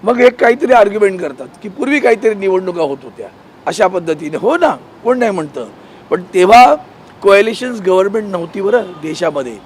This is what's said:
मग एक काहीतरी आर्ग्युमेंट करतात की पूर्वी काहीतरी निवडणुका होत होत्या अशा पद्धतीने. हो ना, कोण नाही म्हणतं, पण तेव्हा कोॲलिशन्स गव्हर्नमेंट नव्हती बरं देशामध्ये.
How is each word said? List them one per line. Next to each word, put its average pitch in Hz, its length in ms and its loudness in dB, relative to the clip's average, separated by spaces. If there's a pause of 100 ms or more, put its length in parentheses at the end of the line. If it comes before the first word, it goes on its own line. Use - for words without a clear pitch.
मग 240 160 0
एक 247 220 4
काहीतरी 247 320 2
आर्ग्युमेंट 202 480 2
करतात 135 260 -10 (160)
की 214 60 -12
पूर्वी 254 300 -2
काहीतरी 220 340 2
निवडणुका 185 480 -2
होत 139 220 -4
होत्या 107 240 -18 (380)
अशा 190 220 0
पद्धतीने. 160 500 -6
हो 254 200 0
ना, 311 180 0 (280)
कोण 247 160 0
नाही 233 120 0
म्हणतं, 147 340 -8 (440)
पण 175 140 -2 (100)
तेव्हा 220 420 6 (460)
कोॲलिशन्स 220 600 2
गव्हर्नमेंट 196 500 0
नव्हती 175 300 -8
बरं 208 200 0
देशामध्ये. 156 840 -6